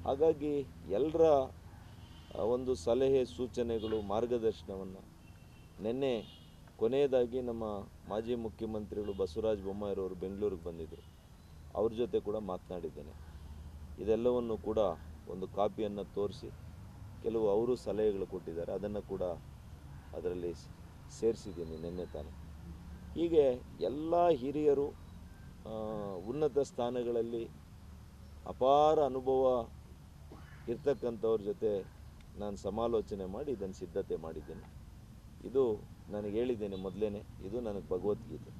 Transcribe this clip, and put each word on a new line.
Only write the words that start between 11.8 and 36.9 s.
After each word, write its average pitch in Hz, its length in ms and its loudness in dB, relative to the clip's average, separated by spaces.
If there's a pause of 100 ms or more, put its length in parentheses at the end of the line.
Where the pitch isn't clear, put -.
ಜೊತೆ 110 260 2
ಕೂಡ 104 160 -2
ಮಾತನಾಡಿದ್ದೇನೆ. 87 760 -6 (920)
ಇದೆಲ್ಲವನ್ನು 117 540 4
ಕೂಡ 104 200 0 (500)
ಒಂದು 92 200 -6
ಕಾಪಿಯನ್ನು 101 580 0
ತೋರಿಸಿ, 101 440 -4 (720)
ಕೆಲವು 110 260 2
ಅವರು 117 260 4
ಸಲಹೆಗಳು 104 520 2
ಕೊಟ್ಟಿದ್ದಾರೆ, 85 460 -4
ಅದನ್ನು 101 280 -2
ಕೂಡ 95 220 -4 (920)
ಅದರಲ್ಲಿ 87 380 -2
ಸ್-, - 580 -16
ಸೇರಿಸಿದ್ದೀನಿ 87 680 -2
ನಿನ್ನೆ 85 280 -6
ತಾನೇ. 76 240 -8 (840)
ಹೀಗೆ 151 480 6 (180)
ಎಲ್ಲ 160 480 4
ಹಿರಿಯರು, 143 600 4
ಆ, - 800 -14 (460)
ಉನ್ನತ 127 440 0
ಸ್ಥಾನಗಳಲ್ಲಿ 120 880 0 (960)
ಅಪಾರ 147 600 6
ಅನುಭವ 127 640 4 (1000)
ಇರ್ತಕ್ಕಂಥವ್ರ 113 720 0
ಜೊತೆ 101 440 0 (520)
ನಾನು 101 200 -6
ಸಮಾಲೋಚನೆ 107 680 0
ಮಾಡಿ 120 260 -6
ಇದನ್ನು 98 220 -4
ಸಿದ್ಧತೆ 92 420 -4
ಮಾಡಿದ್ದೇನೆ. 80 580 -10 (720)
ಇದು 117 280 4 (340)
ನನಗೆ 104 220 -4
ಹೇಳಿದ್ದೇನೆ 107 440 0
ಮೊದಲೇನೆ, 101 480 -2 (220)